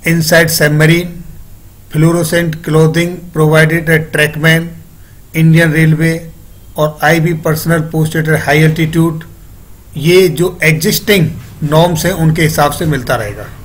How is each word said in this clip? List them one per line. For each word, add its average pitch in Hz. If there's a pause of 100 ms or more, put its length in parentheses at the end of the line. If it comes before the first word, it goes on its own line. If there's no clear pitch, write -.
इनसाइड 165
सबमरीन, 160 (840)
फ्लोरोसेंट 170 (100)
क्लोथिंग 160 (160)
प्रोवाइडेड 156
एट 156
ट्रैकमैन, 160 (680)
इंडियन 160
रेलवे 160 (640)
और 156
आईबी 165 (120)
पर्सनल 160 (120)
पोस्टेड 156
एट 151
हाई 147
एल्टीट्यूड, 160 (720)
ये 175
जो 160
एग्जिस्टिंग 180 (340)
नॉर्म्स 160
हैं 175
उनके 160
हिसाब 147
से 175
मिलता 131
रहेगा। 104 (180)